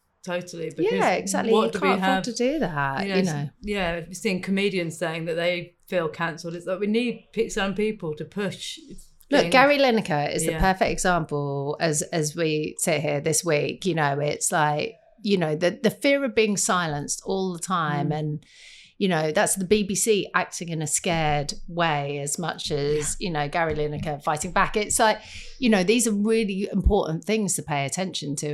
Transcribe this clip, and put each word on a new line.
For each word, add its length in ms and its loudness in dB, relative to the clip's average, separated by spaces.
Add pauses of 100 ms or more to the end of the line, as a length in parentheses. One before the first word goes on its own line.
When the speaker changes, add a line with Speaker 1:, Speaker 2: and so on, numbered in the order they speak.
(240)
Speaker 1:
totally. 460 -6
Because 240 0
Speaker 2:
Yeah, 200 2
exactly. 380 0
Speaker 1:
what 140 6
Speaker 2:
You 60 -2
Speaker 1:
do 80 -4
Speaker 2:
can't 40 -4
Speaker 1:
we 200 4
Speaker 2:
afford 120 2
Speaker 1:
have? 80 -2
Speaker 2:
to 100 -6
do 260 0
that, 440 -2
Speaker 1:
You 60 -4
know, 60 0
Speaker 2:
you 60 4
Speaker 1:
s-, 120 0
Speaker 2:
know. 160 -4 (120)
Speaker 1:
yeah, 460 -2
you've 80 -14
seen 260 -2
comedians 560 0
saying 280 -4
that 100 -2
they 380 -2 (140)
feel 200 0
cancelled. 480 -6
It's 120 -10
like 120 -2
we 80 0
need 460 0
pe-, 160 -2
some 240 -2
people 420 -2
to 80 -8
push 560 -8 (500)
Speaker 2:
Look, 120 6
Speaker 1:
things. 100 2
Speaker 2:
Gary 280 6
Lineker 540 2
is 120 0
the 60 0
Speaker 1:
Yeah. 80 -2
Speaker 2:
perfect 320 4
example 880 0
as, 240 0
as 320 -2
we 420 0
sit 240 0
here 180 0
this 240 0
week. 420 0
You 100 2
know, 240 0
it's 320 -2
like, 440 0 (260)
you 160 2
know, 180 0
the, 160 2 (120)
the 60 6
fear 340 2
of 120 -2
being 200 4
silenced 680 -2
all 260 -2
the 80 -8
time. 500 -2
Speaker 1:
Mm. 100 -2
Speaker 2:
And, 260 -4 (540)
you 80 2
know, 240 2
that's 240 2
the 100 -4
B 180 4
B 120 -4
C 400 2
acting 340 -2
in 120 -4
a 60 -4
scared 680 0 (140)
way 520 0
as 180 -6
much 340 -6
as, 480 0
Speaker 1:
Yeah. 80 -4
Speaker 2:
you 60 -4
know, 160 -2
Gary 240 0
Lineker 500 -4
fighting 280 -2
back. 260 2
It's 220 0
like, 200 6 (380)
you 120 4
know, 140 6
these 220 4
are 60 2
really 600 0
important 520 2
things 320 0
to 80 -6
pay 220 -2
attention 520 -4
to 160 -4